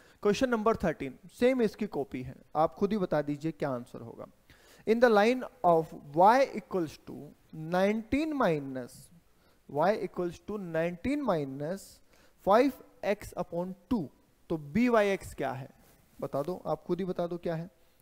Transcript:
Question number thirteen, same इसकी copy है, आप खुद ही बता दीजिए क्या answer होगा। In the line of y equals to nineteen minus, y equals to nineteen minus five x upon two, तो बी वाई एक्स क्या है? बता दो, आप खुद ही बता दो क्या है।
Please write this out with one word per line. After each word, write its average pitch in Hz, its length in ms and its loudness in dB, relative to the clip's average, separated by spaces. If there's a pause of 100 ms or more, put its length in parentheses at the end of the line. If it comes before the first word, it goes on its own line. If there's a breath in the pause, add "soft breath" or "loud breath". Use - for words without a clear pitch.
(220 soft breath)
Question 226 280 2
number 220 260 0
thirteen, 143 420 -4 (200)
same 247 240 2
इसकी 208 240 -2
copy 131 360 -6
है, 131 120 -12 (220)
आप 165 180 2
खुद 202 180 -2
ही 220 60 0
बता 160 240 0
दीजिए 147 300 -6
क्या 147 180 -6
answer 123 300 -10
होगा। - 260 -16 (600 loud breath)
In 226 140 4
the 247 100 8
line 226 320 4 (220)
of 165 260 4 (260)
y 208 220 8 (220)
equals - 460 -6
to 135 100 -14 (560)
nineteen 226 640 0
minus, 139 560 -2 (720 soft breath)
y 156 220 2 (140)
equals 175 420 -6
to 202 240 -8
nineteen 175 560 -2
minus 151 640 -4 (560 soft breath)
five 247 340 4 (260)
x - 280 -4 (100)
upon 180 300 -8 (180)
two, 185 140 -2 (440)
तो 170 60 -2
बी 160 320 0
वाई 214 200 4
एक्स - 260 -4
क्या 135 180 -4
है? 127 160 -10 (520)
बता 143 220 -4
दो, 175 120 -6 (120)
आप 156 180 -2
खुद 175 140 -4
ही 190 60 -4
बता 175 220 -4
दो 175 120 -8
क्या 170 160 -6
है। 165 140 -8 (340 soft breath)